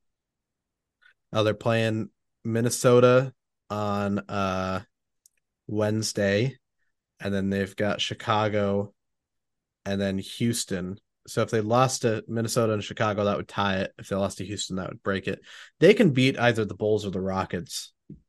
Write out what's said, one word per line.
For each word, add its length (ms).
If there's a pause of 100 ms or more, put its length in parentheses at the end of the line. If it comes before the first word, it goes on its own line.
(1300)
Oh, 100
they're 100
playing 560 (360)
Minnesota 880 (360)
on, 500 (100)
uh, 520 (840)
Wednesday, 880 (640)
and 140
then 160
they've 260
got 240
Chicago 960 (920)
and 140
then 200
Houston. 800 (280)
So 160
if 80
they 100
lost 440
to 240
Minnesota 460
and 100
Chicago, 420
that 100
would 140
tie 300
it. 180
If 100
they 80
lost 220
to 80
Houston, 320
that 120
would 140
break 240
it. 140 (380)
They 140
can 180
beat 280
either 240
the 120
Bulls 300
or 40
the 100
Rockets. 720 (380)